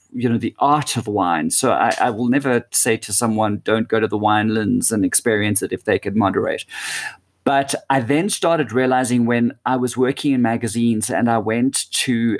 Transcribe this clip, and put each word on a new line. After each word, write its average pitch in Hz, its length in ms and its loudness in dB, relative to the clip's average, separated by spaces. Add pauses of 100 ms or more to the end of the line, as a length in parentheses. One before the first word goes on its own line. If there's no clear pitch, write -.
(140)
you 120 160 -2
know, 117 80 2
the 107 220 -4
art 143 380 2
of 110 100 -4
wine. 87 440 0
So 120 200 2
I, 95 280 2
I 123 120 2
will 117 160 -2
never 127 440 2
say 113 260 2
to - 160 -8
someone, 107 500 0
"Don't 113 240 2
go 110 120 0
to 110 80 0
the 104 100 -2
winelands 107 720 0
and 101 140 0
experience 104 560 0
it," 95 120 -6
if 92 100 -6
they 98 160 2
could 101 160 -4
moderate. 95 500 0 (800)
But 139 320 0 (140)
I 135 100 2
then 143 300 0
started 160 420 0
realizing 127 540 2
when 120 260 2 (140)
I 127 100 0
was 123 220 -2
working 135 340 0
in 127 100 0
magazines 113 680 0
and 113 200 0
I 113 100 2
went 117 520 -2
to, 117 480 -2